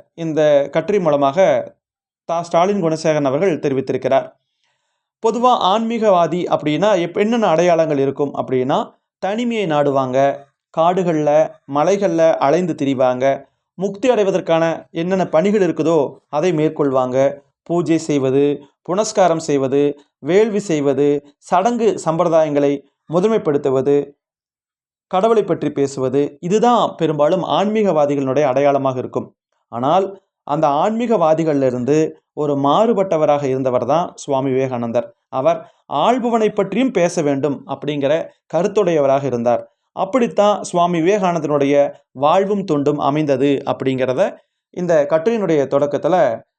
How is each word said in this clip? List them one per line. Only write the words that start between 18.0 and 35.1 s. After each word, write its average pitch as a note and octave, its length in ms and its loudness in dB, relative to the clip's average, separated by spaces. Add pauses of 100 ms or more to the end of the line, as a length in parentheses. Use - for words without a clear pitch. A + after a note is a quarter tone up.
புனஸ்காரம் F#3 480 2
செய்வது, C#3+ 600 0 (220)
வேள்வி G3+ 400 0
செய்வது, C#3+ 640 0 (120)
சடங்கு A3 680 0
சம்பிரதாயங்களை D#3 760 0 (320)
முதன்மைப்படுத்துவது, C#3+ 960 0 (960)
கடவுளை G#3 360 2
பற்றி D3+ 280 -2
பேசுவது, C#3 680 -2
இதுதான் G#3 580 2
பெரும்பாலும் D#3 460 0
ஆன்மீகவாதிகளுடைய D#3+ 1000 0
அடையாளமாக C3+ 560 0
இருக்கும். A2 360 -8 (320)
ஆனால் D#3+ 540 -2 (220)
அந்த D3+ 240 -2
ஆன்மீகவாதிகளிலிருந்து D#3 1400 0 (220)
ஒரு C#3+ 220 -2
மாறுபட்டவராக D#3 880 2
இருந்தவர் B2+ 420 -2
தான் D#3+ 300 0
சுவாமி C3+ 340 -4
விவேகானந்தர். B2 640 -4 (140)